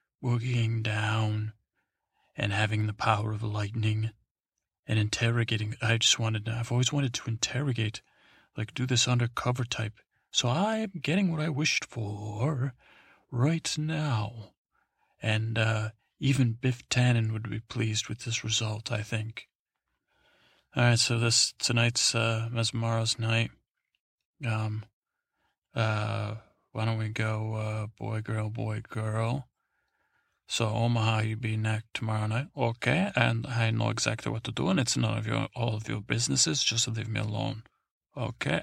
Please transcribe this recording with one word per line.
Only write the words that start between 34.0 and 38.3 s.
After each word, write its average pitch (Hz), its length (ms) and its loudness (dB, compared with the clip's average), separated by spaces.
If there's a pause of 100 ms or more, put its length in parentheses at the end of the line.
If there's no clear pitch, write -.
what 113 140 -4
to 113 80 -6
do, 135 160 0
and 190 100 2
it's 123 180 2
none 110 200 2
of 110 100 -4
your, 110 280 0
all 117 200 0
of 110 140 -6
your 113 120 -4
businesses. 135 640 2
Just - 260 0
leave 110 200 -4
me 107 120 -2
alone. 107 440 -4 (520)
Okay, 127 460 -4